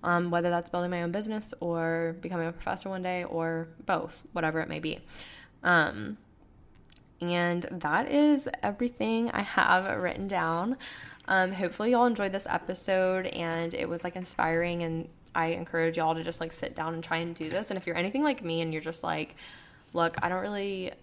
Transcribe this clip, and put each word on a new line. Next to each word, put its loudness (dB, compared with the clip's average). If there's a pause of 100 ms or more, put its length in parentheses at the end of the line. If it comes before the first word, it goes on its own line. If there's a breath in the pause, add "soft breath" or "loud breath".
um, 2
whether 2
that's 0
building 0
my -2
own 0
business -4
or 0
becoming -2
a -4
professor -6
one -6
day -2
or -2 (180)
both, -2 (100)
whatever 0
it -4
may -6
be. -4 (640 loud breath)
Um, 4 (1000)
and 2
that 0
is 6 (140)
everything 0
I 0
have 4 (160)
written -2
down. 0 (500 loud breath)
Um, 4
hopefully 0
y'all 8
enjoyed 2
this -4
episode, 2
and -2
it -2
was, -4
like, -6
inspiring, 0
and -4 (260)
I 2
encourage 0
y'all 2
to -6
just, -6
like, -6
sit -6
down -4
and -6
try -2
and -4
do -6
this. -2
And -2
if -8
you're -2
anything 0
like 0
me 0
and 0
you're -4
just -6
like, -4 (580 loud breath)
"Look, 2
I 2
don't 0
really -4 (100)